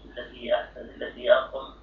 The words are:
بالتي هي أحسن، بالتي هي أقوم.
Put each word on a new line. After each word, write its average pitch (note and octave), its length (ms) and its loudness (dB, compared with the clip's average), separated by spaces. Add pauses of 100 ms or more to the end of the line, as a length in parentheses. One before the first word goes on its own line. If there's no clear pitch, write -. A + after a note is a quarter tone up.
بالتي B2 400 -12
هي A#2+ 160 -2
أحسن، - 280 -10
بالتي - 380 -8
هي A#2+ 60 6 (100)
أقوم. C3+ 260 -8 (160)